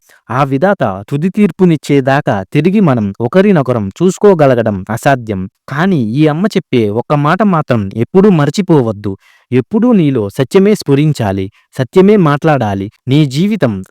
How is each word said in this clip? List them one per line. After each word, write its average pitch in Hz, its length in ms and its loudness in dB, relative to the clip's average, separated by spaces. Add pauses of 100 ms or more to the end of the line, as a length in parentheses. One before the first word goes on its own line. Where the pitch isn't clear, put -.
(320)
ఆ 131 120 0
విధాత 135 680 -2
తుది 147 200 -2
తీర్పునిచ్చేదాకా 143 1120 0 (100)
తిరిగి 180 260 0
మనం 120 420 0
ఒకరినొకరం 127 680 0
చూసుకోగలగడం 135 1000 0
అసాధ్యం. 110 560 -4 (220)
కానీ 160 340 0
ఈ 131 240 0
అమ్మ 160 200 -2
చెప్పే 120 420 -2
ఒక్క 113 240 -4
మాట 151 300 0
మాత్రం 139 500 0
ఎప్పుడూ 185 360 2
మరచిపోవద్దు. 139 880 0 (340)
ఎప్పుడూ 208 400 0
నీలో 139 380 0
సత్యమే 196 460 2
స్ఫురించాలి, 120 760 -2 (260)
సత్యమే 185 380 2
మాట్లాడాలి. 139 720 0 (180)
నీ 147 180 2
జీవితం 135 640 -2